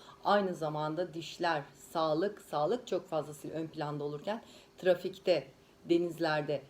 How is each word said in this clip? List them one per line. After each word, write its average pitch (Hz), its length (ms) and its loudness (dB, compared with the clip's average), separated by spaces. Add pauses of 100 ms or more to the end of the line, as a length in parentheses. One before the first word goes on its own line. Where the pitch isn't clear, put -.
(240)
Aynı 190 320 4
zamanda 156 580 -2
dişler, 165 500 -2 (100)
sağlık, 160 680 0
sağlık 165 460 0
çok 180 200 -2
fazlasıyla 151 480 -4
ön 160 120 -4
planda 147 360 -6
olurken 147 380 -4 (360)
trafikte, 180 680 2 (420)
denizlerde 156 800 2